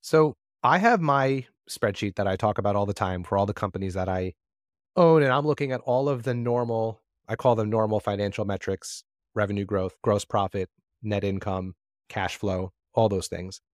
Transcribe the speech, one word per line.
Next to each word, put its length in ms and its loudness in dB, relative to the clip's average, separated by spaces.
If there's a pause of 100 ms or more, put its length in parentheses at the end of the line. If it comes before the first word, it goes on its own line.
So 340 2 (260)
I 160 4
have 240 4
my 440 2 (220)
spreadsheet 500 -2
that 100 0
I 80 2
talk 240 0
about 160 0
all 100 0
the 80 -4
time 300 -2
for 160 0
all 80 2
the 80 -4
companies 400 -6
that 120 -2
I 260 -2 (640)
own, 280 6
and 100 4
I'm 140 2
looking 240 -2
at 100 -4
all 260 0
of 140 -2
the 140 -2
normal, 640 -2 (260)
I 80 -4
call 200 4
them 160 0
normal 280 2
financial 460 -2
metrics, 580 -6 (300)
revenue 320 -2
growth, 380 -2
gross 200 2
profit, 460 -2 (320)
net 220 -2
income, 500 -4 (340)
cash 280 -4
flow, 360 -4 (220)
all 160 2
those 180 -2
things. 340 -10 (120)